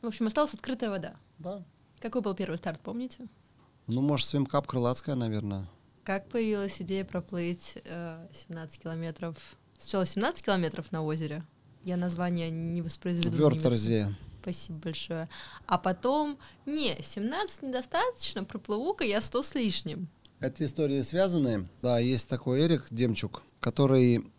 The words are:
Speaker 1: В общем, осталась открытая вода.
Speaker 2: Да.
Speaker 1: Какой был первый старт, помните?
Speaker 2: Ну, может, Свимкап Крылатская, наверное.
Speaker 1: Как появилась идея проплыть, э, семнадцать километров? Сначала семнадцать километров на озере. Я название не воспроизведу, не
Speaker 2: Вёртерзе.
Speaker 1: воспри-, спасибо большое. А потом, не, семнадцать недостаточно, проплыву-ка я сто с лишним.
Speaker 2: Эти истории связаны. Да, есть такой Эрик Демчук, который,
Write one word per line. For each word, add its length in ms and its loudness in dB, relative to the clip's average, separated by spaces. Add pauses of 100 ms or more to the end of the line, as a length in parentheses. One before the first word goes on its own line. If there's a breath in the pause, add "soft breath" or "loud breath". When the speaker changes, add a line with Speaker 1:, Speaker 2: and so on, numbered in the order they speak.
Speaker 1:
В 60 -6
общем, 200 -2
осталась 260 2
открытая 380 -4
вода. 240 -6 (240)
Speaker 2:
Да. 260 -8 (340)
Speaker 1:
Какой 220 -2
был 140 0
первый 220 -4
старт, 220 -6
помните? 480 -8 (600)
Speaker 2:
Ну, 140 0
может, 260 2
Свимкап 400 2
Крылатская, 480 0
наверное. 520 -2 (360)
Speaker 1:
Как 260 -4
появилась 500 -2
идея 240 -4
проплыть, 800 -6
э, 480 -10
семнадцать 520 -12
километров? 520 -6 (440)
Сначала 260 0
семнадцать 400 -2
километров 460 0
на 120 -2
озере. 400 -2 (400)
Я 140 -2
название 540 0
не 320 -2
воспроизведу, 480 0
не 80 0
Speaker 2:
Вёртерзе. 640 6
Speaker 1:
воспри-, 120 0 (280)
спасибо 340 -6
большое. 500 -6 (380 loud breath)
А 140 2
потом, 580 0 (300 loud breath)
не, 340 0
семнадцать 640 -4
недостаточно, 800 -2
проплыву-ка 640 -2
я 160 2
сто 200 0
с 140 -4
лишним. 520 0 (320)
Speaker 2:
Эти 260 -2
истории 360 0
связаны. 680 2 (140)
Да, 160 4
есть 320 2
такой 320 2
Эрик 300 4
Демчук, 500 0 (180)
который, 640 6 (160)